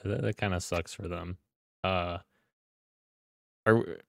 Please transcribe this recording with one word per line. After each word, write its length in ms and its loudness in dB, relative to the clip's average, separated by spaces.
That, 180 -2
that 160 0
kinda 220 0
sucks 340 -4
for 120 -10
them. 300 -6
Uh, 340 0
are 100 10
we, 80 2
can 120 -8